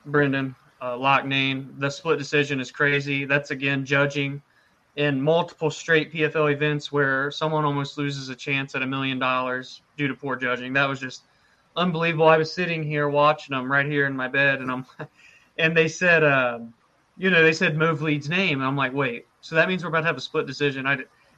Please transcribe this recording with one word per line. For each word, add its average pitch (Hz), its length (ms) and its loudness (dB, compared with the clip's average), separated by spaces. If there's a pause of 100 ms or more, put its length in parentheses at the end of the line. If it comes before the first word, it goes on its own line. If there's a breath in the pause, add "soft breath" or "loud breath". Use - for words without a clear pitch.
Brendan, 135 460 0 (280)
uh, 123 160 -6
Loughnane. 135 840 0
The 139 100 0
split 147 300 -2
decision 143 400 0
is 127 120 -8
crazy. 139 540 0
That's, 143 260 0
again, 139 340 -2
judging 143 560 0 (560)
in 147 240 0
multiple 165 480 0
straight 156 400 0
P 160 140 -2
F 151 140 0
L 151 100 4
events 147 420 0
where 139 400 0
someone 156 360 -2
almost 143 320 -2
loses 143 320 -4
a 131 60 -10
chance 139 400 -6
at 135 60 -2
a 131 60 -4
million 135 320 -4
dollars 127 640 -4 (160)
due 147 100 -2
to 131 60 -2
poor 127 240 -6
judging. 127 340 -4
That 139 160 2
was 131 140 -4
just 127 220 -12 (520)
unbelievable. 165 540 2
I 160 80 8
was 156 160 0
sitting 170 280 -4
here 147 280 -2
watching 147 460 2
them 127 140 -4
right 139 160 2
here 143 200 0
in 139 100 -2
my 127 140 -4
bed, 135 320 2
and 127 100 -4
I'm, 127 140 -6 (120)
<laughs> - 600 -18
and 165 180 2
they 165 140 4
said, 170 340 4
um, 123 500 2 (440)
you 185 120 0
know, 165 140 6
they 160 80 8
said 160 240 0
Movlid's 151 540 0
name, 175 300 0
and 131 80 0
I'm 139 100 0
like, 131 160 -2
"Wait, 131 340 -4 (140)
so - 140 -8
that 165 120 4
means 185 160 -2
we're 175 60 -6
about 160 120 0
to 160 60 0
have 160 100 0
a 127 40 -10
split 139 260 -4
decision?" 135 380 -2
I 139 100 0
d-, 131 80 -10 (340)